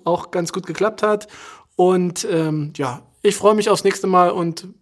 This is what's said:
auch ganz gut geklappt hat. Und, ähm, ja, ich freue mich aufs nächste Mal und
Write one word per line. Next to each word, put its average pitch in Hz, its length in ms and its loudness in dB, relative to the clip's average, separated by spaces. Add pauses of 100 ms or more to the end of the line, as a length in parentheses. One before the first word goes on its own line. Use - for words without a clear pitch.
auch 170 260 -2
ganz 175 240 -4
gut 185 120 -6
geklappt 190 360 -4
hat. 214 260 0 (480)
Und, 180 540 2
ähm, 156 480 -2
ja, 131 240 -4 (180)
ich 202 160 2
freue 208 180 4
mich 214 140 0
aufs 196 160 2
nächste 196 220 -2
Mal 180 240 4
und 170 380 -4 (140)